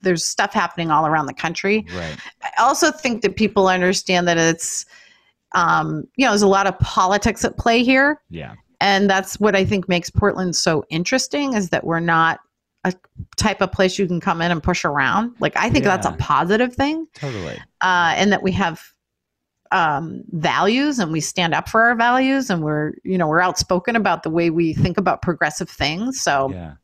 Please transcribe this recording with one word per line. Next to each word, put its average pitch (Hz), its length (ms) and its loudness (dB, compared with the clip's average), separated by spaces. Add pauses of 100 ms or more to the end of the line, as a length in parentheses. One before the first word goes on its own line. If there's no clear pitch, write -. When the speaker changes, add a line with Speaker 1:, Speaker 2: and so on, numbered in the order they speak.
Speaker 1:
there's 180 240 0
stuff 202 280 -2
happening 170 380 -2
all 156 160 4
around 151 200 0
the 139 60 -10
country. 196 520 -2 (100)
Speaker 2:
Right. 80 220 -8 (260)
Speaker 1:
I - 60 -8 (120)
also 277 300 4
think 247 300 -4
that 190 160 -2
people 202 300 2
understand 180 600 0
that 170 100 2
it's, 165 480 0 (680)
um, 160 520 0 (100)
you 269 100 2
know, 240 60 2
there's 202 100 2
a 202 60 4
lot 196 200 4
of 185 120 -2
politics 202 680 0
at - 120 -6
play 240 260 2
here. 269 360 4 (100)
Speaker 2:
Yeah. 151 260 -12 (260)
Speaker 1:
And 196 280 4
that's 190 300 -2
what 202 160 4
I 190 80 2
think 190 240 -2
makes 175 220 -2
Portland 185 460 0
so 160 340 0
interesting, 262 640 -2
is 202 160 -2
that - 160 -2
we're 165 140 0
not 165 400 2 (440)
a 185 100 -2 (440)
type 208 240 -2
of 185 100 0
place 185 280 0
you 196 80 0
can 170 120 -2
come 165 220 -2
in 170 80 0
and 165 140 -2
push 180 220 -2
around. 156 540 0
Like, - 160 -2
I 226 140 0
think 277 140 2
that's 196 240 0
a - 40 -2
Speaker 2:
Yeah. 80 80 -12
Speaker 1:
positive 202 540 0
thing. 311 400 -2
Speaker 2:
Totally. 101 460 -8 (220)
Speaker 1:
Uh, 175 360 2
and 202 140 2
that 190 100 2
we 185 120 -2
have, 180 280 -2 (920)
um, 160 600 0
values 196 680 0
and 165 120 -2
we 160 100 -2
stand 165 320 -2
up - 160 -2
for 226 140 4
our 240 120 4
values, 262 540 2
and 175 140 -2
we're, 151 300 -2 (100)
you 185 160 -2
know, 165 80 2
we're 156 120 2
outspoken 180 560 0
about 190 280 0
the 170 80 -4
way 170 180 0
we 160 240 0
think 180 240 0
about 180 240 0
progressive 165 480 -4
things. 180 500 -4
So 139 320 0
Speaker 2:
Yeah. 85 220 -12 (100)